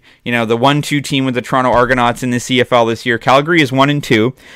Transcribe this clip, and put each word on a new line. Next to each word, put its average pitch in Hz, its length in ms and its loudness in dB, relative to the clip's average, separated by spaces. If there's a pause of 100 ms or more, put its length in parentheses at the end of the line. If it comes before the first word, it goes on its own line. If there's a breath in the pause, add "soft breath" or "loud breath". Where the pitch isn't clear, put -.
(240 soft breath)
you 120 80 -6
know, 117 140 0
the 113 100 0
one 139 240 2
two 143 220 -4
team 135 240 -2
with 131 80 -2
the 123 80 -4
Toronto 127 280 -2
Argonauts 120 520 0
in 127 80 -4
the 123 100 -2
C 127 180 -2
F 120 140 0
L 120 140 4
this 113 180 -4
year. 117 140 -2
Calgary 147 420 2
is 131 100 0
one 135 200 2
and 143 120 -2
two. 117 320 0 (220 loud breath)